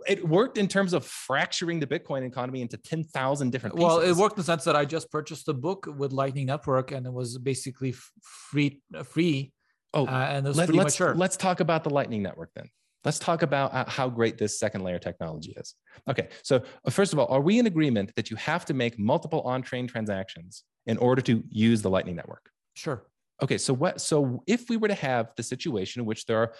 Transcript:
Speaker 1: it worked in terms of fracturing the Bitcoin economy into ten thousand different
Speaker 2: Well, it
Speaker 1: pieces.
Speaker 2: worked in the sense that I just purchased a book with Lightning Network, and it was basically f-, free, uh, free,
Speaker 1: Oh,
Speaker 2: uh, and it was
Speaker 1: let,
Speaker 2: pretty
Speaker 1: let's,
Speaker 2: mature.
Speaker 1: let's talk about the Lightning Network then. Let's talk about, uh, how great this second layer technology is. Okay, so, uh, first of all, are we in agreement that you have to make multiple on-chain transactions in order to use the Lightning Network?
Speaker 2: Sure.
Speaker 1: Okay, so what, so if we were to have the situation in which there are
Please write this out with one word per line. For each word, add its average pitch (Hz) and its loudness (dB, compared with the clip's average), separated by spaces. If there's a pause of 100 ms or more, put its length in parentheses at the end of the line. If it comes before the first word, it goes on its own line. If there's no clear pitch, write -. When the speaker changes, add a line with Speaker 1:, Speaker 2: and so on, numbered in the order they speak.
Speaker 1:
it 190 0
worked 214 4
in 202 2
terms 196 2
of 156 0
fracturing 165 -2
the 139 -2
Bitcoin 139 -4
economy 127 -6
into 120 -8
ten 160 -6
thousand 139 0
different 123 -4
Speaker 2:
Well, 170 6
it 160 4
Speaker 1:
pieces. 175 6
Speaker 2:
worked 208 4
in 196 -2
the 151 -2
sense 165 0
that 156 4
I 147 4
just 151 -6
purchased 151 -6
a 156 0
book 170 -4 (100)
with 135 -2
Lightning 135 -2
Network, 131 0
and 131 -8
it 127 -10
was 123 -6
basically 131 -4
f-, - -14 (100)
free, 143 -2 (120)
uh, 147 -10
free, 151 0 (400)
Speaker 1:
Oh, 139 2
Speaker 2:
uh, 120 -2
and 139 0
it 143 0
was 139 0
Speaker 1:
let, 170 4
Speaker 2:
pretty 160 6
Speaker 1:
let's, - 2
Speaker 2:
mature. 160 4
Speaker 1:
let's 185 2
talk 180 0
about 160 2
the 160 -2
Lightning 127 0
Network - -8
then. - -14 (360)
Let's 147 0
talk 170 2
about, 139 2
uh, 127 -2
how 127 -2
great 117 0
this 104 -2
second 104 -2
layer 90 -4
technology 82 -8
is. - -16 (340)
Okay, - -2 (140)
so, 127 2 (220)
uh, - -2
first 190 0
of 147 2
all, 123 4
are 131 2
we 190 4
in 240 4
agreement 143 2
that - -6
you 110 -8
have 156 -2
to 160 -4
make 120 0
multiple 151 0
on-chain 127 -4
transactions 98 -6 (240)
in 113 0
order 123 4
to 113 2
use 110 4
the 101 2
Lightning 90 0
Network? - -14 (240)
Speaker 2:
Sure. - -8 (380)
Speaker 1:
Okay, 127 0
so - 0
what, 160 0
so 135 2
if 240 0
we 226 0
were 214 0
to 202 2
have 123 0
the 117 -4
situation 123 -4
in 117 -2
which 110 -6
there 110 0
are 113 0